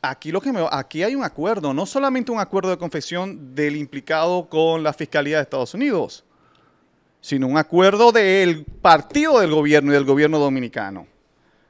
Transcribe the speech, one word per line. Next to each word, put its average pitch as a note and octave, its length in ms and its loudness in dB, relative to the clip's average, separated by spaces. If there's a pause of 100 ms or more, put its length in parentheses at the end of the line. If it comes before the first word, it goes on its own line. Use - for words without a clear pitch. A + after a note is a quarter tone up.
Aquí C#3+ 300 -8
lo F#3 80 -2
que C#4 140 -4
me, F3+ 180 -2
aquí D3+ 320 -6
hay A#3+ 120 -4
un C4+ 100 -6
acuerdo, F3 480 -4
no D#3+ 120 -4
solamente B3+ 460 -4
un A3+ 80 -4
acuerdo F#3+ 300 -4
de F3+ 80 -2
confesión E3 760 -10
del D3 220 -2
implicado D#3+ 720 -4
con D#3+ 360 0
la D3+ 100 -2
Fiscalía D3 420 -4
de D3+ 80 0
Estados C3 300 -6
Unidos, G3+ 500 -4 (960)
sino C3+ 260 -4
un C3+ 120 -2
acuerdo G3 560 4
del F#3+ 500 2
partido A#3 800 2
del E3+ 100 2
gobierno D3 400 4
y C#3+ 40 4
del C#3 100 4
gobierno D3+ 340 2
dominicano, A#2 680 -4 (640)